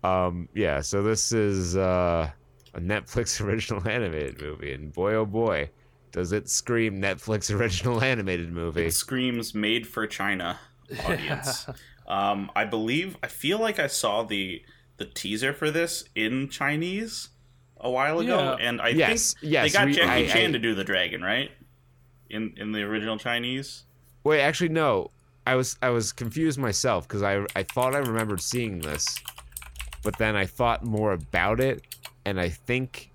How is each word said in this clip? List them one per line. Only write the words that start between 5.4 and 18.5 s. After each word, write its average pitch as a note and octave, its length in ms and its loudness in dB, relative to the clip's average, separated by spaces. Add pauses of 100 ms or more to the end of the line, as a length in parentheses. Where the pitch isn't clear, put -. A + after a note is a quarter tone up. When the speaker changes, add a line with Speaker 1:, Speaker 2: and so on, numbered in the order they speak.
Speaker 1:
does F2+ 200 -2
it G#2 180 -2
scream A2 520 0
Netflix G2+ 520 -2
original G#2+ 480 2
animated F#2+ 500 0
movie. E2 340 -2
Speaker 2:
It E2 80 0
screams B2 600 -2
made A2 320 0
for A2 220 -4
China F#2+ 520 -2 (220)
Speaker 3:
<laughs> - 240 -10
Speaker 2:
audience. D3+ 640 -4
Speaker 3:
Yeah. - 60 -10 (340)
Speaker 2:
Um, G2 480 0
I G#2+ 100 2
believe, A#2 560 -2
I A2+ 60 -6
feel F3+ 320 0
like A3 200 0
I D3 80 2
saw A2+ 360 0
the, G2 400 -4 (340)
the G#2 80 -8
teaser A2 480 -4
for D3+ 180 -2
this E3 340 -2 (100)
in B2+ 340 0
Chinese F3 800 -4 (500)
a B2 100 -2
while C#3 300 2
ago, F#3 400 2